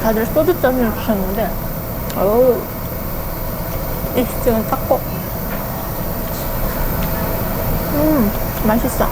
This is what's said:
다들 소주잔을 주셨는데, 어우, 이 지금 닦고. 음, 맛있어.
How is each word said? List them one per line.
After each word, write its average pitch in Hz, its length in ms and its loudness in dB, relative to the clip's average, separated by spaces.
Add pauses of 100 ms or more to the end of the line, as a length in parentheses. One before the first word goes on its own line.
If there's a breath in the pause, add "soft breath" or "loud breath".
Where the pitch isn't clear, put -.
다들 220 240 2
소주잔을 254 720 2
주셨는데, 196 500 0 (680)
어우, 226 440 4 (1500)
이 254 100 2 (180)
지금 220 260 4
닦고. - 300 2 (3000)
음, 294 380 4 (340)
맛있어. 220 460 2